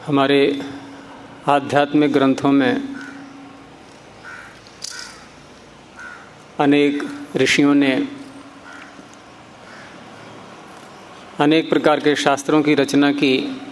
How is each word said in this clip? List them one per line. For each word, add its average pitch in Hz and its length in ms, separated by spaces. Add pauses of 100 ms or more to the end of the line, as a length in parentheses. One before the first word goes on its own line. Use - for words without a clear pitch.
हमारे 139 560 (840)
आध्यात्मिक 143 640
ग्रंथों 139 400
में 127 440 (3750)
अनेक 143 440 (320)
ऋषियों 143 380
ने 139 340 (3250)
अनेक 156 300
प्रकार 151 300
के 143 160
शास्त्रों 143 460
की 147 120
रचना 139 380
की। 139 480 (120)